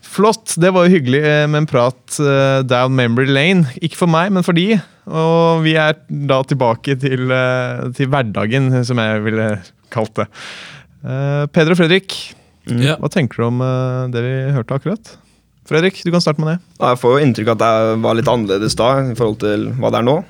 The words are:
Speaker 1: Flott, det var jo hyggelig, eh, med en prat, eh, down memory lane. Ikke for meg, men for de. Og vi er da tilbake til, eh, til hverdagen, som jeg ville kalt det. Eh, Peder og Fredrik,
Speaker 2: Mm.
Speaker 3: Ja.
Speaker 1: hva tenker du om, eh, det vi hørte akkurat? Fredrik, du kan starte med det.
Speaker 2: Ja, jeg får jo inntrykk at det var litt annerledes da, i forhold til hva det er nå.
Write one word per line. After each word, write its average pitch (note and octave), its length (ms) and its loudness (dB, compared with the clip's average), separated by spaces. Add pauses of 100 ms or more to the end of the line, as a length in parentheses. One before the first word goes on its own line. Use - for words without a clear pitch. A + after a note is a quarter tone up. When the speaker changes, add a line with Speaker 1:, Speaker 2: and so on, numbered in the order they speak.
Speaker 1:
Flott, - 540 -2
det F3+ 160 4
var F3 140 4
jo F#3 80 6
hyggelig, C3+ 240 2 (100)
eh, D3+ 160 2
med D3+ 160 0
en D#3 80 -2
prat, B2+ 320 0 (160)
eh, C3+ 480 2
down B2+ 320 2
memory B2 320 2
lane. D3+ 400 2 (160)
Ikke - 160 -6
for F3 80 2
meg, E3+ 240 2
men F3+ 80 0
for F3 160 0
de. G3 220 2 (260)
Og E3 560 2
vi D#3+ 160 2
er D#3 160 2 (160)
da C#3+ 320 0
tilbake C3 560 0
til, C3 320 -2
eh, B2+ 640 -2
til C3+ 160 -2
hverdagen, B2+ 640 0 (160)
som B2 100 -2
jeg A2 300 0
ville A2 240 -2 (420)
kalt A2 240 -4
det. G#2+ 80 -2 (840)
Eh, C#3 360 -2 (100)
Peder D#3+ 180 2
og F3+ 60 2
Fredrik, F3 380 0 (520)
Speaker 2:
Mm. A#2+ 160 -2
Speaker 3:
Ja. D3+ 140 2
Speaker 1:
hva - 100 -4
tenker C#3+ 300 -2
du A2+ 80 -2
om, B2 160 -2
eh, B2+ 500 -2
det A#2+ 120 -4
vi B2+ 80 -4 (200)
hørte C3+ 240 -2
akkurat? F3 360 -6 (560)
Fredrik, E3 360 0
du F3 80 -2
kan F3 80 2
starte D3+ 220 0
med D#3 160 -2
det. - 60 -10 (180)
Speaker 2:
Ja, C3 80 2
jeg B2 100 0
får B2 140 4
jo C#3+ 120 4
inntrykk A2+ 280 0
at A2 60 -2
det A2+ 420 2
var A2+ 140 2
litt A2+ 120 0
annerledes G#2+ 480 0
da, A2+ 140 2 (220)
i - 40 -4
forhold A2+ 240 -2
til G#2 280 -2 (100)
hva A2+ 140 0
det A2+ 100 0
er A#2 60 0
nå. C#3 80 2 (140)